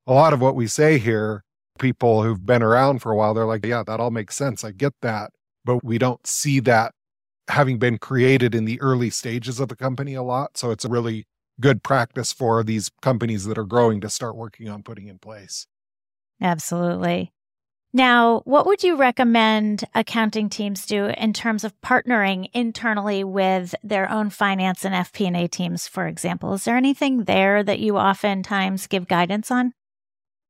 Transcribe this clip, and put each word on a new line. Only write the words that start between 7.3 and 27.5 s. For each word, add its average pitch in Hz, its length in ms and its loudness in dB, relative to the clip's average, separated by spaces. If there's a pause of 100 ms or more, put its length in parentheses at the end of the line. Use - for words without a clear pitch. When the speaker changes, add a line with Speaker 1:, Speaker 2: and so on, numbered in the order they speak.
Speaker 1:
having 127 300 2
been 117 180 2
created 123 580 2
in 110 100 0
the 117 160 -4
early 123 300 0
stages 120 500 -8
of 127 80 -4
the 113 80 -14
company 131 380 -6
a 131 80 -8
lot. 127 340 -4
So 117 160 -4
it's 110 120 -6
a 113 40 -6
really 117 360 -2 (360)
good 135 240 4
practice 127 480 -2
for 113 320 0
these 110 260 -4 (100)
companies 117 440 -2
that 107 120 -6
are 110 80 -6
growing 113 360 2
to 107 100 -8
start 117 240 -8
working 113 340 -16
on 104 140 -12
putting 104 240 -18
in 95 140 -20
place. 107 480 -16 (720)
Speaker 2:
Absolutely. 175 920 -2 (600)
Now, 240 520 4
what 294 220 4
would 392 160 2
you 349 140 2
recommend 226 880 2 (100)
accounting 220 540 0
teams 202 360 -6
do 202 220 -2
in 220 260 -2
terms 220 300 -4
of 214 200 -8
partnering 202 720 0
internally 208 680 -2
with 190 520 0 (100)
their 202 260 -2
own 214 200 -2
finance 190 540 -2
and 190 120 -2
F 180 160 -4
P 202 140 -2
and 175 100 -2
A 175 100 0
teams, 175 400 -6
for 175 220 -6
example? 175 460 -6
Is 196 100 -6
there 233 120 0
anything 262 480 0
there 196 380 2